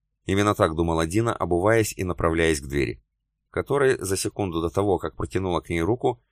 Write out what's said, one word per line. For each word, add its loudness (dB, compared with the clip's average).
Именно 2
так 2
думала 0
Дина, 0
обуваясь 2
и -6
направляясь 0
к -12
двери, -4
которой 0
за -2
секунду -4
до -2
того, 0
как -8
протянула -2
к -12
ней 0
руку, -2